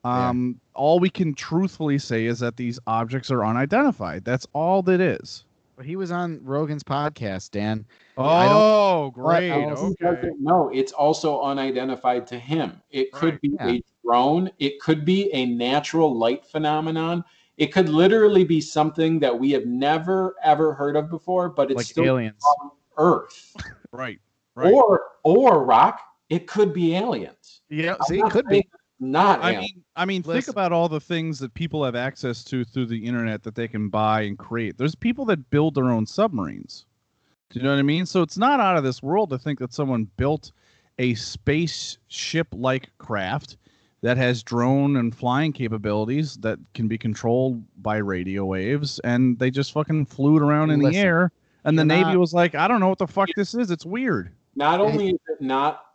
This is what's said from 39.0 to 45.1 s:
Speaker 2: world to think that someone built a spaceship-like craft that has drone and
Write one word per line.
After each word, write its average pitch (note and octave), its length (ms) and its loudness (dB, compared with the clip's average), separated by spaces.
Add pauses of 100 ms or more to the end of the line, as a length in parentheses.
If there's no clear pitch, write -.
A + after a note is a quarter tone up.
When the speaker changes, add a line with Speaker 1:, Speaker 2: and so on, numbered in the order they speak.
Speaker 2:
world F3+ 260 0
to C3 80 -4
think C#3+ 220 -6
that B2 140 -8
someone B2+ 340 -2 (100)
built C#3+ 340 -2 (460)
a B2+ 160 0
spaceship-like - 1800 -4
craft G2+ 600 -6 (440)
that B2 160 0
has B2 260 0
drone C3+ 540 0
and A#2 180 -2